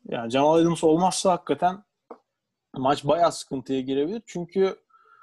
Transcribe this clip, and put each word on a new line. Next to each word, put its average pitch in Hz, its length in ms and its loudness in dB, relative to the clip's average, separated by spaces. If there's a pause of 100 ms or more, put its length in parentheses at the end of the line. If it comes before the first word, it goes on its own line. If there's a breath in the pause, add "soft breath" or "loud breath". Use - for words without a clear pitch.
Yani 117 220 -6
Jamal 143 280 4
Adams 165 260 2
olmazsa 175 480 2
hakikaten 175 520 -2 (920)
maç 139 280 0
bayağı 160 280 2
sıkıntıya 135 480 -6
girebilir. 143 460 -4
Çünkü, 185 500 -2 (460 soft breath)